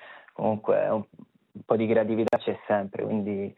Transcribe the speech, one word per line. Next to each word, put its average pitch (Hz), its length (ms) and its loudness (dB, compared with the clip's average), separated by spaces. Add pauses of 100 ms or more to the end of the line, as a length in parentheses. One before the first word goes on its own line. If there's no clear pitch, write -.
(340)
comunque 107 540 0
un, 107 160 0 (500)
un 107 120 -14
po' 117 100 4
di 110 120 2
creatività 110 500 2
c'è 104 180 -2 (120)
sempre, 101 380 -2
quindi, 101 520 -2